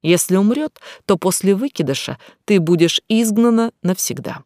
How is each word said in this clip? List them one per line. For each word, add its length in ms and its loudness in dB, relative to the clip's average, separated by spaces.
Если 320 2
умрет, 460 0
то 120 2
после 380 0
выкидыша 640 -6
ты 140 2
будешь 500 2
изгнана 640 2
навсегда. 600 -6